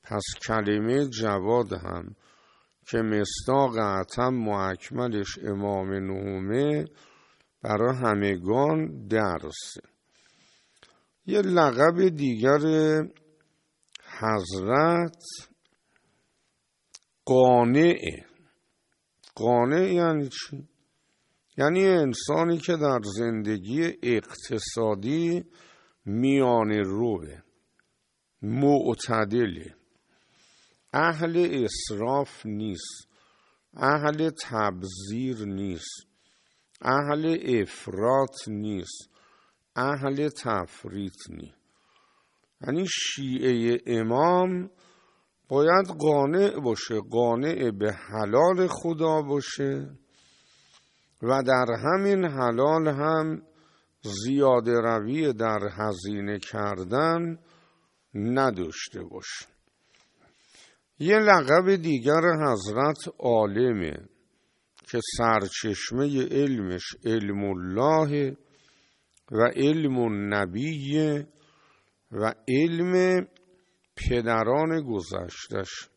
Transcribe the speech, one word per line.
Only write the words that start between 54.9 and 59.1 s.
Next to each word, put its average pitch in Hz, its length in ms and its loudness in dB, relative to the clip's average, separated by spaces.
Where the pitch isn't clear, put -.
در 107 380 -2
هزینه 101 680 -4
کردن 127 1000 -2
نداشته 104 880 -4
باش. - 440 -14